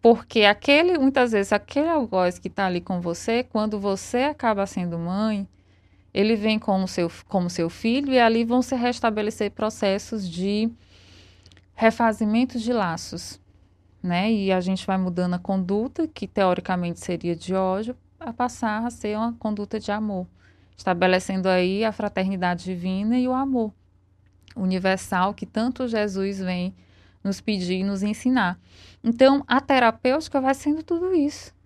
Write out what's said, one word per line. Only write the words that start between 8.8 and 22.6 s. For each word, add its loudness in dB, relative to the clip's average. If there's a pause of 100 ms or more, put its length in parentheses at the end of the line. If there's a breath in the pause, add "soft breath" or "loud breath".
processos -4
de -2 (1040 soft breath)
refazimento 2
de -4
laços, -6 (600)
né? 0
E 0
a 4
gente -2
vai 0
mudando 0
a -2
conduta, -2
que -10
teoricamente 0
seria -4
de -6
ódio, -2 (220)
a -10
passar -4
a -4
ser -6
uma -2
conduta -4
de -4
amor, -4 (500 soft breath)
estabelecendo 2
aí 2
a 0
fraternidade -2